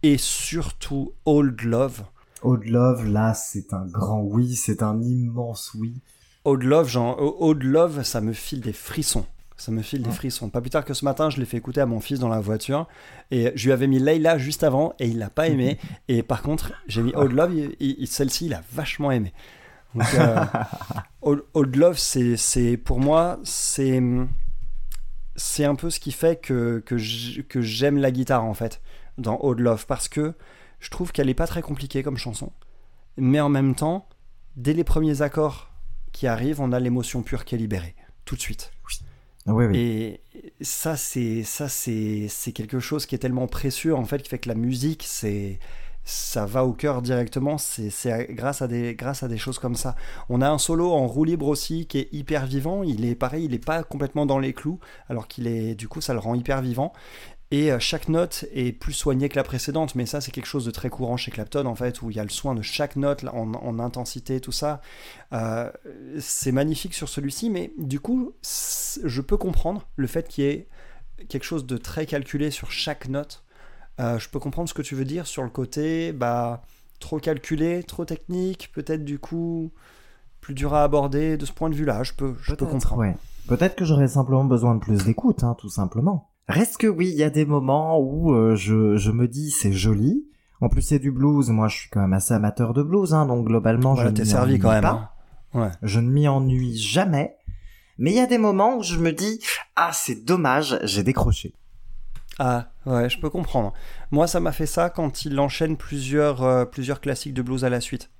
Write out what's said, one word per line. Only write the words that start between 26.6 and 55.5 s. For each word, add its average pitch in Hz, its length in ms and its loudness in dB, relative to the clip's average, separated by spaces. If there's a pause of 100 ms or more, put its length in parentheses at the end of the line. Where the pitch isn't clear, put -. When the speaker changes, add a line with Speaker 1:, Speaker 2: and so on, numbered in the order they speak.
Speaker 1:
que 123 120 -2
j-, 117 500 -6
que 127 140 -2
j'aime 117 360 2
la 135 140 4
guitare, 127 340 2
en 110 80 -2
fait, 113 280 -4 (360)
dans 117 240 -2
Old 123 180 2
Love. 117 280 2
Parce 127 200 -4
que 151 260 -2 (460)
je - 100 -16
trouve - 220 -6
qu'elle 131 180 2
est 131 60 2
pas 165 120 0
très 170 140 -4
compliquée 139 420 -4
comme 135 140 -4
chanson. - 340 -8 (640)
Mais 135 220 4
en 147 100 2
même 135 260 4
temps, 165 320 -2 (480)
dès 139 180 0
les 165 100 2
premiers 151 380 4
accords 147 500 -2 (400)
qui - 160 -2
arrivent, 127 340 0
on 127 100 0
a 123 80 2
l'émotion 123 420 0
pure - 240 -4
qui - 100 -6
est - 40 -2
libérée, 98 360 -4 (300)
tout - 100 -6
de - 60 -8
suite. - 300 -8 (140)
Speaker 2:
Oui. - 140 -8 (480)
Oui, 113 180 4
oui. 104 120 4
Speaker 1:
Et 113 440 -2 (400)
ça, 160 340 -4
c'est, 117 480 -4
ça, 143 240 -8
c'est, 107 640 -4
c'est - 220 -8
quelque 113 280 -6
chose 143 260 -4
qui - 100 -6
est 117 40 -4
tellement 127 280 -2
précieux, 147 480 -2
en 127 100 0
fait, 139 160 -4
qui - 80 -16
fait 127 80 -6
que 120 120 -6
la 113 60 -2
musique, 127 520 -2
c'est, 101 500 -4 (460)
ça - 420 -4
va 120 180 0
au 127 100 2
cœur 127 280 -2
directement. 127 560 -2
C'est, 110 320 -6
c'est 117 420 -4
grâce 123 300 -4
à 131 60 -4
des, 120 260 -2
grâce 127 300 -6
à 135 40 -6
des 117 120 -4
choses 127 180 -6
comme 120 180 -4
ça. 123 200 -2 (340)
On 123 120 2
a 139 80 4
un 151 100 2
solo 170 320 2
en 139 160 2
roue 131 160 2
libre 160 240 0
aussi 156 400 -2
qui - 100 -4
est 135 160 -4
hyper 143 320 -2
vivant. 143 380 -2
Il 120 200 -2
est 120 120 0
pareil, 135 300 -2
il 135 100 -2
est 113 100 -6
pas 160 180 0
complètement 143 440 -2
dans 139 120 2
les 135 140 -2
clous, 165 260 -6 (300)
alors 117 180 -6
qu'il 120 200 -6
est, 113 260 -2